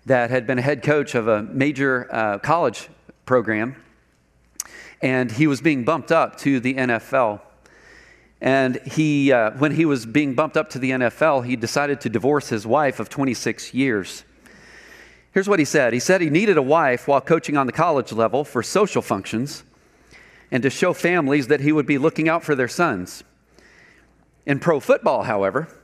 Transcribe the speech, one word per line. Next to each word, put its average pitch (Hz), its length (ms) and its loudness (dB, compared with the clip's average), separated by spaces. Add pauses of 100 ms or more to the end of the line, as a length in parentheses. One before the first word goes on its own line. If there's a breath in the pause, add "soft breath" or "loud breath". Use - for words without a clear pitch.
that 123 240 2
had 127 160 0
been 127 140 0
a - 20 0
head 143 220 -2
coach 147 320 0
of 113 120 0
a 107 140 2
major, 131 720 -2
uh, 110 260 -2
college 147 500 -2 (380)
program, 113 500 0 (1300 loud breath)
and 127 300 0
he 139 160 2
was 139 120 0
being 143 240 0
bumped 147 280 -2
up 151 300 2
to 135 180 2
the 123 180 -2
N 127 140 0
F 113 240 -2
L. 110 260 0 (1000 soft breath)
And 131 440 0
he, 147 460 2
uh, 117 260 4
when 143 140 0
he 156 140 2
was 135 200 0
being 135 300 0
bumped 151 200 -2
up 156 140 0
to - 80 -14
the 131 140 -2
N 131 100 -2
F 117 220 -2
L, 147 180 2
he 123 140 -4
decided 139 460 -2
to - 80 -6
divorce 127 400 0
his 110 180 -4
wife 135 320 0
of 110 100 -10
twenty-six 127 640 -6
years. 123 500 -2 (1080 loud breath)
Here's 196 180 -2
what 202 80 2
he 156 80 2
said. 131 280 2
He 123 60 -2
said 185 220 2
he 165 80 0
needed 185 280 2
a 147 40 4
wife 135 460 0
while 139 140 2
coaching 147 360 0
on 139 80 2
the 120 80 -4
college 156 380 0
level 113 320 0
for 123 180 -4
social 185 400 0
functions 113 600 -6 (880 soft breath)
and 127 120 0
to 135 80 0
show 180 220 0
families 147 520 0
that 139 140 2
he 143 120 2
would 151 140 2
be 143 140 0
looking 156 280 0
out 165 160 0
for 151 120 0
their 127 120 0
sons. 117 560 -4 (1200 soft breath)
In 143 100 0
pro 156 220 0
football, 156 420 2
however, 101 460 0 (160)